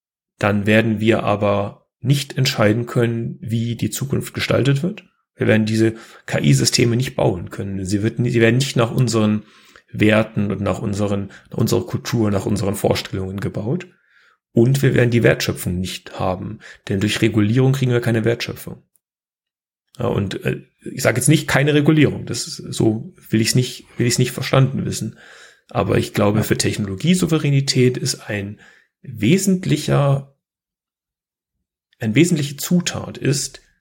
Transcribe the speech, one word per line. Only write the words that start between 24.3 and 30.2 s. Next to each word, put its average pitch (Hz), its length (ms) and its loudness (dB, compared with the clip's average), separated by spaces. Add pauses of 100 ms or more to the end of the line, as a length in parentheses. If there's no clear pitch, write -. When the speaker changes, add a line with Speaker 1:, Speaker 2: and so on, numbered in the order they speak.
Speaker 1:
verstanden 135 540 0
wissen. 110 320 -6 (520)
Aber 98 280 0
ich 101 160 -2
glaube, 107 260 2
Speaker 2:
Ja. 104 40 0
Speaker 1:
für - 140 0
Technologiesouveränität 139 1400 0
ist - 320 -6
ein 104 300 -6 (420)
wesentlicher, 139 1300 0 (1600)